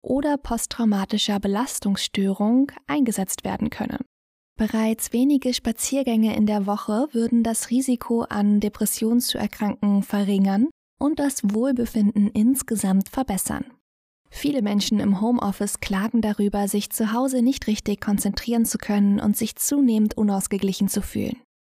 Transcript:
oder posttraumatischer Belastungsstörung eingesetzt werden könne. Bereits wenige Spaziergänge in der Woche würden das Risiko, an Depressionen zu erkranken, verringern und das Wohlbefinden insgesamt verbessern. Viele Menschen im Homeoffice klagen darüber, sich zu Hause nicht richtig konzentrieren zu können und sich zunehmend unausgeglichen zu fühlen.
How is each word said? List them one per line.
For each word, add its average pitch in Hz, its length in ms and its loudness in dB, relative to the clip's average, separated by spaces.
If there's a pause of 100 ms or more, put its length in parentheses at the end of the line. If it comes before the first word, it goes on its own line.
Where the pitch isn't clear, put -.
oder 285 380 0
posttraumatischer 208 1000 -2
Belastungsstörung 202 1300 0 (160)
eingesetzt 240 560 -2
werden 202 260 -4
könne. - 300 -6 (580)
Bereits 220 560 0
wenige 262 400 2
Spaziergänge 226 840 0
in 214 120 4
der 208 180 0
Woche 214 460 0
würden 226 320 2
das 226 260 -2
Risiko, 240 540 0
an 208 360 2
Depressionen 214 600 0
zu - 180 -2
erkranken, 202 640 0
verringern 196 680 2 (300)
und 294 200 0
das 285 240 -2
Wohlbefinden 214 880 2
insgesamt 208 800 0
verbessern. - 560 -4 (640)
Viele 285 320 -2
Menschen 208 360 0
im 202 220 2
Homeoffice 214 600 -2
klagen 208 400 0
darüber, 202 460 0
sich 208 220 -2
zu 220 240 -2
Hause 262 300 0
nicht 269 240 0
richtig 208 340 -2
konzentrieren 220 640 0
zu - 140 -4
können 202 400 2
und 208 180 0
sich - 180 -4
zunehmend 226 640 2
unausgeglichen 196 720 0
zu 196 160 -2
fühlen. - 360 -6 (300)